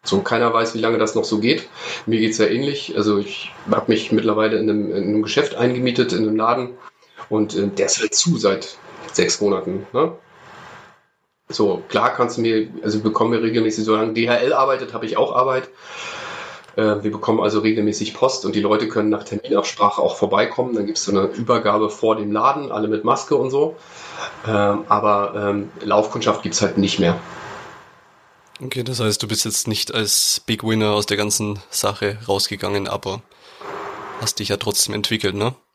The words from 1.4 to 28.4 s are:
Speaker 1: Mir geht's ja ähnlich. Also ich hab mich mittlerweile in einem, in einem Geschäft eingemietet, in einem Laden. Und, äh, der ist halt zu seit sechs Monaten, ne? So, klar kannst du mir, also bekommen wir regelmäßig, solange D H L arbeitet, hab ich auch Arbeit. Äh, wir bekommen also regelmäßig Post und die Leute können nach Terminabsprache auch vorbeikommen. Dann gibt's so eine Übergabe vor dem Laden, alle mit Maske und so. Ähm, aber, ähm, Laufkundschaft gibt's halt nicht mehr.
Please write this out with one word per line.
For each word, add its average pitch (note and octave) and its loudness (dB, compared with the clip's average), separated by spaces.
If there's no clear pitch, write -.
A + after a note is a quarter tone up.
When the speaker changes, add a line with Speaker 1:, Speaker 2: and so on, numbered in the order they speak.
Speaker 1:
Mir A2 2
geht's A2 2
ja G#2+ 4
ähnlich. C#3 -2
Also G#2 2
ich - -6
hab G#2+ 2
mich A2+ 2
mittlerweile G#2+ 2
in G#2+ 0
einem, G#2 0
in F#2 -2
einem G#2+ 2
Geschäft - 0
eingemietet, B2 2
in G#2 2
einem G#2+ 2
Laden. B2 0
Und, G#2+ 0
äh, G2 0
der F#2+ 0
ist - 0
halt A2 -2
zu - 2
seit G2+ 0
sechs - 2
Monaten, F#2+ 0
ne? E3 0
So, G2 0
klar A2+ 2
kannst A#2+ 0
du - -2
mir, A2 2
also G#2+ 0
bekommen A2 2
wir A#2 2
regelmäßig, A2 0
solange A2 2
D A#2 0
H A#2+ 4
L B2 2
arbeitet, B2+ 0
hab A2+ -6
ich A#2 -4
auch C3 2
Arbeit. C3 0
Äh, G#2 2
wir G#2+ 0
bekommen A2 2
also G#2 2
regelmäßig G#2+ 0
Post C3 0
und - -2
die G#2 2
Leute G#2+ 2
können G#2+ 0
nach - -2
Terminabsprache - 0
auch - 2
vorbeikommen. A2+ 0
Dann G#2 0
gibt's - -4
so G2 -2
eine F#2+ 4
Übergabe G#2+ 2
vor A2 2
dem G#2 -4
Laden, C#3 0
alle G#2+ -2
mit G#2+ -2
Maske C3 0
und B2+ 2
so. D3+ 0
Ähm, G#2 2
aber, G#2 2
ähm, G2+ -2
Laufkundschaft G#2+ 2
gibt's F2+ 0
halt G2 2
nicht G2 2
mehr. E2+ 2